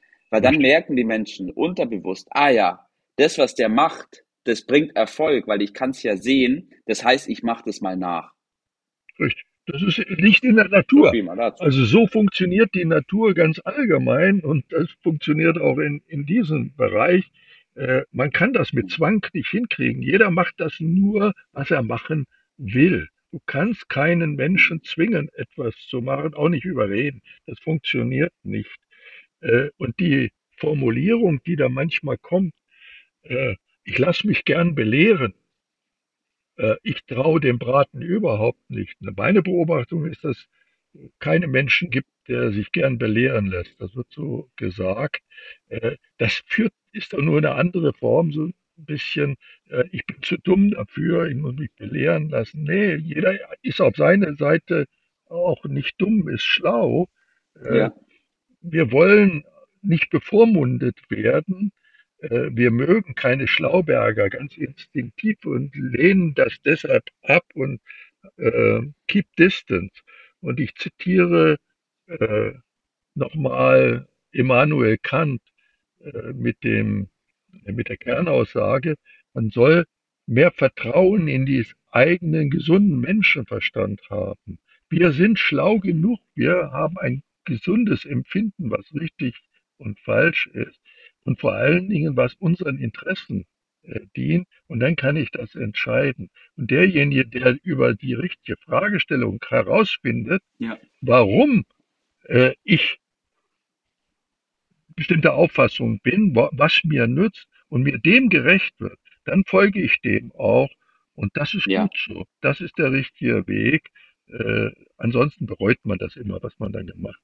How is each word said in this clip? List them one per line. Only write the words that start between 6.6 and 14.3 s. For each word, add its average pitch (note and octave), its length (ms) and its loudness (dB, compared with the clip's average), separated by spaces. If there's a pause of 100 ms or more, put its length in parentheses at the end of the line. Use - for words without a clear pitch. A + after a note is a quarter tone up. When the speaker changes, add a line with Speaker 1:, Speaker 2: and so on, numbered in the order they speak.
Speaker 1:
Das A2 180 -4
heißt, C3 240 2
ich A2 140 -8
mach A#2 200 -4
das - 180 -10
mal F#2 160 -4
nach." F2 360 -6 (840)
Speaker 2:
Richtig. - 260 -4 (220)
Das D#3 160 -8
ist, F#3+ 140 0 (120)
liegt F#3+ 340 4
in B3+ 140 4
der G3+ 120 4
Speaker 1:
So G3+ 80 4
Speaker 2:
Natur. C#4+ 340 6
Speaker 1:
viel A2 120 0
mal F2+ 140 -8
dazu. A#2 280 -4
Speaker 2:
Also C3+ 200 4
so G#3 220 6
funktioniert G3+ 680 0
die F3+ 120 -2
Natur F#3 500 0
ganz D#3+ 280 2
allgemein F3+ 800 2